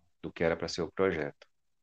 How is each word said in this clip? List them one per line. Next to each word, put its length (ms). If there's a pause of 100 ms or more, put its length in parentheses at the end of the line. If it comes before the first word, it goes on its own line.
(220)
do 100
que 120
era 120
pra 140
ser 140
o 80
projeto. 540 (380)